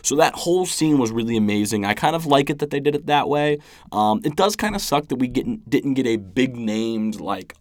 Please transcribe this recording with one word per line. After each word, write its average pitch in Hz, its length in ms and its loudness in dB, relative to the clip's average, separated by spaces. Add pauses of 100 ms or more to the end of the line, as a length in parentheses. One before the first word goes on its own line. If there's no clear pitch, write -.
So - 140 0
that 156 180 4
whole 180 320 0
scene 156 320 2
was 117 140 2
really 113 240 0
amazing. 104 480 2
I 104 100 0
kind 156 220 0
of 165 100 -4
like 143 240 4
it 143 100 -2
that 147 100 -4
they 143 100 -2
did 143 160 0
it - 120 -6
that 143 200 2
way. 147 300 0 (340)
Um, 107 320 2
it 147 140 -4
does 208 180 2
kinda 208 240 -4
suck 147 300 -2
that 131 80 -4
we 127 100 0
get, 120 420 -4
didn't 135 260 0
get 127 120 0
a 113 80 0
big 120 400 -2
named, 110 640 -4
like, 95 420 -8